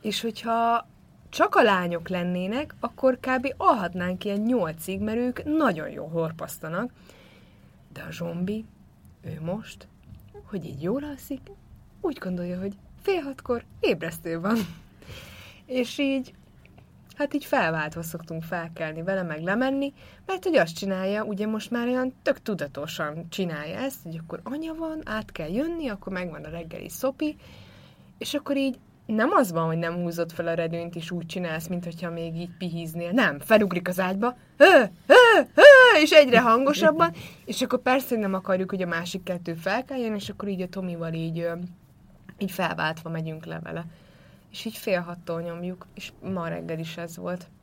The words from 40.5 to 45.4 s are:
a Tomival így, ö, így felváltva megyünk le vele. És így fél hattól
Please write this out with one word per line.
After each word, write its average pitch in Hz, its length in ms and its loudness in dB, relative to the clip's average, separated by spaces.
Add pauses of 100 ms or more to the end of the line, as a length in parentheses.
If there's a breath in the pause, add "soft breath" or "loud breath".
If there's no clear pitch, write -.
a 180 80 -6
Tomival 175 440 -8
így, 165 260 -6
ö, 170 140 -4 (840)
így 190 120 -4
felváltva 165 600 -4
megyünk 160 340 -8
le 165 180 -10
vele. 165 220 -10 (640 loud breath)
És - 140 -16
így 220 120 -10
fél 185 240 -2
hattól 170 400 -8